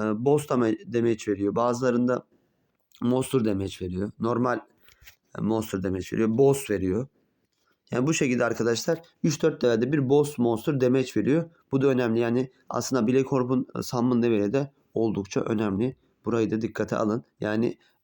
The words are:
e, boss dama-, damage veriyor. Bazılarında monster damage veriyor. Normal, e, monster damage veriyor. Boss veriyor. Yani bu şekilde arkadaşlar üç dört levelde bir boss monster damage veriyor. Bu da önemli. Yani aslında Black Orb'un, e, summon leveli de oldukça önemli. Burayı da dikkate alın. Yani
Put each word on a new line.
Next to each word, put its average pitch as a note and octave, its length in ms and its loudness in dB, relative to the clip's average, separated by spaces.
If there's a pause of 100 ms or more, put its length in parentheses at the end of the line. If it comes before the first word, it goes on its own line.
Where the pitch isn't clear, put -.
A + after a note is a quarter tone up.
e, G#2+ 240 -2
boss D3 240 2
dama-, A2+ 440 0
damage A#2 340 0
veriyor. G2+ 280 -2
Bazılarında B2 680 0 (800)
monster B2+ 440 0
damage G2 360 -2
veriyor. F#2 380 -6
Normal, A#2 400 0 (800)
e, - 40 -8
monster G#2+ 420 -2
damage F#2 300 -4
veriyor. A2 240 0
Boss C#3 320 2
veriyor. G2 380 -2 (840)
Yani C3 160 0
bu D#3+ 60 0
şekilde B2 320 0
arkadaşlar A#2 560 -2 (220)
üç D#3+ 180 0
dört D#3 220 0
levelde A#2+ 280 2
bir C#3 180 0
boss C#3+ 280 2
monster A#2+ 440 0
damage B2+ 360 2
veriyor. C#3+ 320 2 (220)
Bu C3+ 100 0
da C#3 60 4
önemli. B2 320 2
Yani A#2+ 320 0 (180)
aslında A#2+ 380 0
Black C3 260 2
Orb'un, B2+ 340 0 (120)
e, A#2 40 -6
summon A#2+ 400 0
leveli G#2 300 2
de C#3 180 -2 (220)
oldukça G#2+ 480 -2
önemli. A2 560 -2 (280)
Burayı A2 260 0
da A2 100 -2
dikkate A2 340 -4
alın. A2+ 280 0 (160)
Yani A2 380 -2 (260)